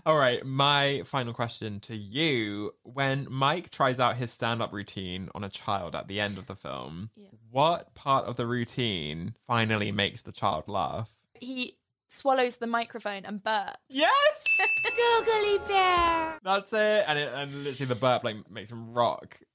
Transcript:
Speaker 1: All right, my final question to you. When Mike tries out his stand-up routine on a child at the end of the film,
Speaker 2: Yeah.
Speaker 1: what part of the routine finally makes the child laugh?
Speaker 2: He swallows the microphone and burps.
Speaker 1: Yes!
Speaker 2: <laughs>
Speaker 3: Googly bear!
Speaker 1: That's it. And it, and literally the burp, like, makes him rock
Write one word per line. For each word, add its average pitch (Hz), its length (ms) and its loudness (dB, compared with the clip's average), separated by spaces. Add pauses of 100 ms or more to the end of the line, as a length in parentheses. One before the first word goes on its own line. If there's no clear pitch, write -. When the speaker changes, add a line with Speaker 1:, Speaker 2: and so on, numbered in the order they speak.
Speaker 1:
All 156 120 6
right, 127 280 4
my 139 600 2
final 120 280 -4
question 110 480 -6
to 113 140 -12
you. 107 800 -2 (100)
When 135 460 -2
Mike 139 400 0
tries 131 300 0
out 120 180 4
his 123 140 -4
stand-up 117 420 -2
routine 95 600 -8
on 101 80 -8
a 98 60 -8
child 95 460 -4
at - 120 -8
the 98 120 -6
end 101 180 -2
of 90 100 -14
the 95 80 -12
film, 73 600 -10
Speaker 2:
Yeah. - 120 -20 (240)
Speaker 1:
what 147 420 0
part 135 320 0
of 120 100 -6
the 120 120 -2
routine 104 880 -4 (120)
finally 110 440 2
makes 101 300 -2
the - 100 -16
child 95 360 -2
laugh? 95 420 -2 (300)
Speaker 2:
He 247 380 -8 (320)
swallows 262 480 2
the 233 100 -6
microphone 226 580 -6
and 202 180 -8
burps. 214 320 -2 (140)
Speaker 1:
Yes! 554 680 4 (240)
Speaker 2:
<laughs> - 0 -
Speaker 3:
Googly 440 840 2
bear! 339 760 2
Speaker 1:
That's 196 300 0
it. 214 340 4
And 147 120 2
it, 139 160 -2
and 143 280 -6
literally 135 260 -4
the 123 60 2
burp, 123 280 2
like, 107 260 -6
makes 101 220 -12
him 113 220 -14
rock 120 460 0 (160)